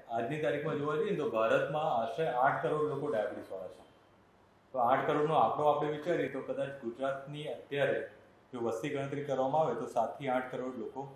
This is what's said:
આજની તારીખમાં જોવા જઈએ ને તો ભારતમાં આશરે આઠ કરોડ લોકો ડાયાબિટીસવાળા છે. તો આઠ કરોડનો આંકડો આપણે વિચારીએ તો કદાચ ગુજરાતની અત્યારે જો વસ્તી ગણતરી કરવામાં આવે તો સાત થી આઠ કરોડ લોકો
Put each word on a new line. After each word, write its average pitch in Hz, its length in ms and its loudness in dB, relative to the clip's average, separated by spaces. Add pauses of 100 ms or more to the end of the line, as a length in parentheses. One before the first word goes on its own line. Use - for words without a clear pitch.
(120)
આજની 123 300 -2
તારીખમાં 143 380 0
જોવા 151 220 0
જઈએ - 80 0
ને 151 140 0
તો 117 60 0
ભારતમાં 131 680 2
આશરે 131 320 0 (160)
આઠ 151 160 4
કરોડ 151 260 2
લોકો 139 240 -2
ડાયાબિટીસવાળા 98 640 -4
છે. - 80 -20 (920)
તો - 40 -2
આઠ 131 280 4
કરોડનો 151 360 4
આંકડો 147 280 4
આપણે 151 280 2
વિચારીએ 151 340 0
તો 131 160 -6
કદાચ 135 340 -4
ગુજરાતની 135 640 -6
અત્યારે 127 520 0 (520)
જો 123 80 -8
વસ્તી 117 320 -2
ગણતરી 139 320 -4
કરવામાં 135 380 2
આવે - 180 2
તો 123 60 -4
સાત 113 300 0
થી 139 120 -6
આઠ 127 220 0
કરોડ 127 280 -6
લોકો 110 240 -8 (140)